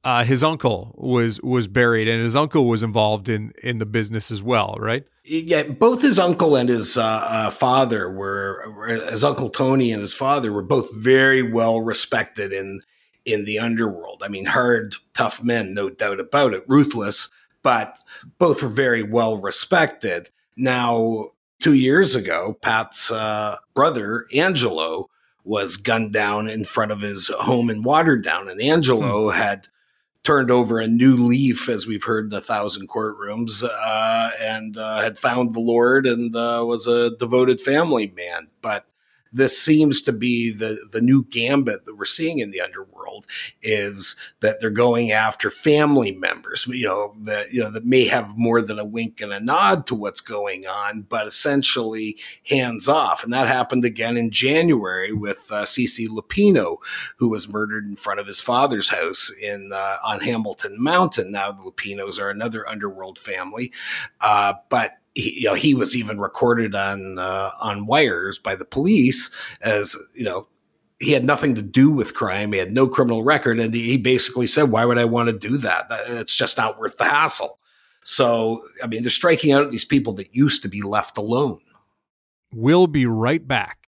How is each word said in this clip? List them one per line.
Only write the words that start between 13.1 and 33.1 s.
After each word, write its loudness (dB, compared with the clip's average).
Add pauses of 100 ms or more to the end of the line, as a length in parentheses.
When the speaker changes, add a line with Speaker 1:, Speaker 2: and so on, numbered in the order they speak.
Speaker 2:
in -2
the -4
underworld. -4
I -8
mean, -8
hard, 0 (180)
tough -2
men, 0
no -4
doubt -4
about 0
it, -10
ruthless, 0 (320)
but 0 (420)
both 2
were -4
very 2
well 0
respected. -2 (260)
Now, 0 (340)
two 4
years 4
ago, -4
Pat's, -2
uh, -4 (160)
brother, 0
Angelo, 0 (360)
was -2
gunned -2
down -2
in -6
front -2
of -4
his -4
home 0
in -6
Waterdown, 2
and -12
Angelo 2
Speaker 1:
Hmm. -2
Speaker 2:
had -2 (560)
turned 4
over 4
a -2
new 6
leaf, 2
as -2
we've -6
heard -2
in -8
a -6
thousand -4
courtrooms, -6